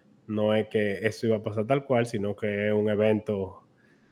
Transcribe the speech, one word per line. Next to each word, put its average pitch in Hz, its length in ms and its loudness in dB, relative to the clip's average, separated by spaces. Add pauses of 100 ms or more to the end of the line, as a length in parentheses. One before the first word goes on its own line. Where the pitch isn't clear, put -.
(280)
no 107 260 2
es 110 160 2
que 104 360 0
eso 110 220 -2
iba 110 100 2
a 101 60 -6
pasar 107 220 -4
tal 139 180 0
cual, 120 220 2
sino 101 300 -4
que 104 320 -2
es 107 60 2
un 107 160 2
evento 104 760 0 (480)